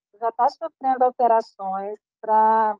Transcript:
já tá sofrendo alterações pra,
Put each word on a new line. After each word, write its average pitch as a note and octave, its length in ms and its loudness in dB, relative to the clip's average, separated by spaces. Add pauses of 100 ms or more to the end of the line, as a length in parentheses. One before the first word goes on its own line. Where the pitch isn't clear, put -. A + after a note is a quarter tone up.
(200)
já A3+ 120 -4
tá B3+ 180 0
sofrendo C4 540 -4
alterações G#3+ 960 -2 (200)
pra, A3 600 2